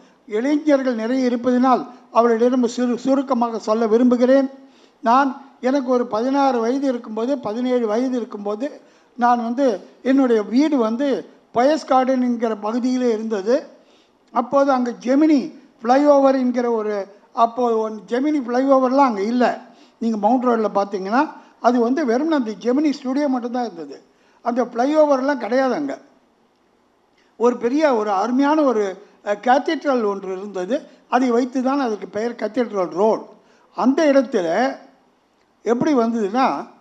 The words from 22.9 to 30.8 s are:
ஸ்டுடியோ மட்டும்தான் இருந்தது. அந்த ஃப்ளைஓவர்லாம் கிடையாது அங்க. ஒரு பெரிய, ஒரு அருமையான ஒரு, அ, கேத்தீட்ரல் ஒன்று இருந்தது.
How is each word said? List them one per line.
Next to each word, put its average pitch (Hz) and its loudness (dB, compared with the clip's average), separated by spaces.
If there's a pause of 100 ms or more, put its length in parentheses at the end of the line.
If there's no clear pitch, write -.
ஸ்டுடியோ 262 -2
மட்டும்தான் 247 -4
இருந்தது. 165 -12 (400)
அந்த 240 -2
ஃப்ளைஓவர்லாம் 277 0
கிடையாது 247 -2
அங்க. 143 -6 (1400)
ஒரு 233 2
பெரிய, 262 0
ஒரு 214 -2
அருமையான 254 2
ஒரு, 214 -2 (220)
அ, 208 -2
கேத்தீட்ரல் 269 0
ஒன்று 190 -4
இருந்தது. 196 -8 (120)